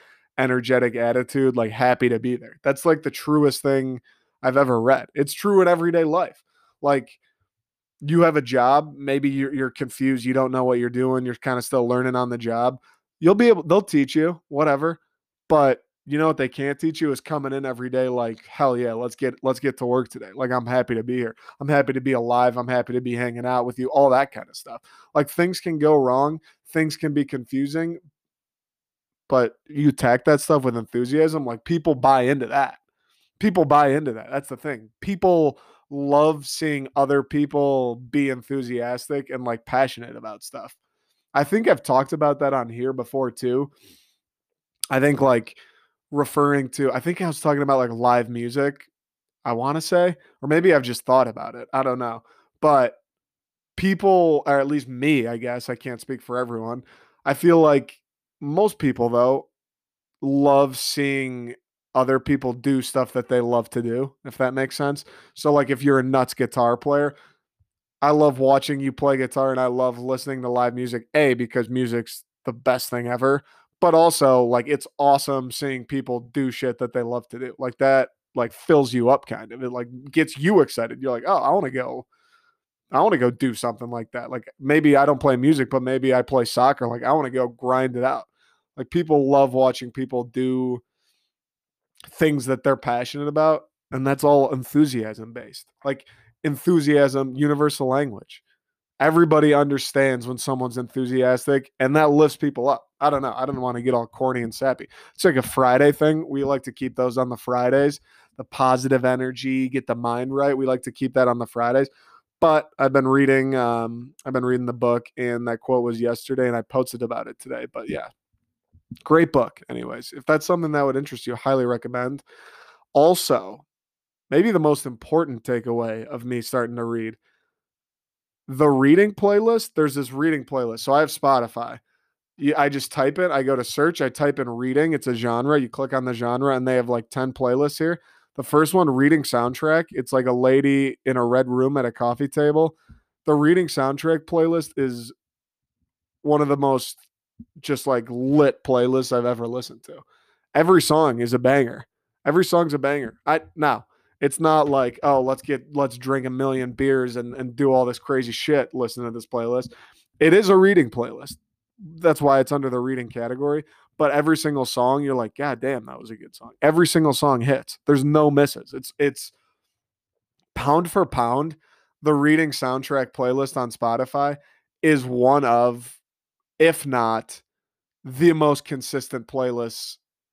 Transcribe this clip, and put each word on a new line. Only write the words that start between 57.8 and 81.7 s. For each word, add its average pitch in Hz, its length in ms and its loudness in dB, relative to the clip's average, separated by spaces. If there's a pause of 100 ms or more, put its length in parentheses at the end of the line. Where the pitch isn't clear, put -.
most 165 380 -2
people, 120 300 0
though, 123 400 2 (760)
love 139 560 2
seeing 131 760 -6 (420)
other 131 220 2
people 135 340 -2
do 127 300 -2
stuff 123 300 -4
that 127 160 -4
they 123 120 2
love 120 300 0
to 120 120 -6
do, 123 320 -6 (100)
if 131 140 -16
that 131 160 0
makes 131 220 -4
sense. 143 280 -4 (300)
So, 151 180 0
like, 143 180 2
if 131 120 -4
you're 139 180 4
a - 20 0
nuts 131 320 0
guitar 120 420 0
player, 143 380 -2 (880)
I 147 80 4
love 151 280 4
watching 135 420 2
you 135 120 -4
play 139 240 0
guitar, 131 340 -2
and 131 100 -2
I 127 60 0
love 123 320 -2
listening 131 440 -6
to 123 60 -8
live 123 260 0
music, 123 400 -8
A, 147 200 4
because 120 360 -4
music's 120 540 -4 (200)
the 127 80 -6
best 123 380 -2
thing 120 160 -6
ever, 131 380 0 (360)
but 170 140 4
also, 151 480 6
like, 120 240 0
it's 143 200 -4 (120)
awesome 139 520 2
seeing 131 340 -8
people 127 360 -6
do 127 300 -4
shit 120 280 -6
that 120 140 -6
they 123 100 -2
love 117 260 -8
to 117 100 -16
do. 127 200 -12
Like, 127 200 -8
that, 135 320 4 (240)
like, 117 180 -4
fills 139 400 2
you 120 160 2
up 139 180 4
kind 113 260 -12
of. 127 100 -14
It, 123 80 -8
like, 123 180 -10 (220)
gets 156 260 0
you 175 240 0
excited. 120 400 -8
You're 131 120 -6
like, 117 140 -8
"Oh, 190 100 0
I 131 140 0
wanna 165 200 -2